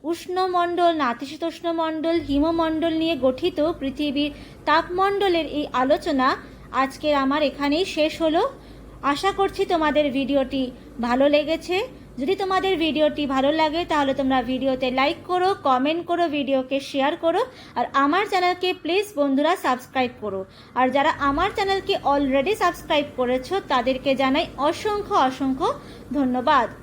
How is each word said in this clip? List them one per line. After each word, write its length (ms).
উষ্ণমণ্ডল, 800
নাতিশীতোষ্ণ 600
মণ্ডল, 340
হিমমণ্ডল 720
নিয়ে 140
গঠিত 340
পৃথিবীর 520
তাপমণ্ডলের 800
এই 60
আলোচনা 460
আজকের 420
আমার 260
এখানেই 360
শেষ 180
হলো। 180
আশা 260
করছি 220
তোমাদের 320
ভিডিওটি 460
ভালো 180
লেগেছে। 420
যদি 160
তোমাদের 380
ভিডিওটি 400
ভালো 160
লাগে 300
তাহলে 280
তোমরা 200
ভিডিওতে 360
লাইক 180
করো, 200
কমেন্ট 420
করো, 160
ভিডিওকে 420
শেয়ার 240
করো। 180
আর 80
আমার 280
চ্যানেলকে 380
প্লিজ 220
বন্ধুরা 340
সাবস্ক্রাইব 460
করো। 180
আর 160
যারা 160
আমার 280
চ্যানেলকে 360
already 420
সাবস্ক্রাইব 440
করেছো 360
তাদেরকে 400
জানাই 240
অসংখ্য 580
অসংখ্য 400
ধন্যবাদ। 500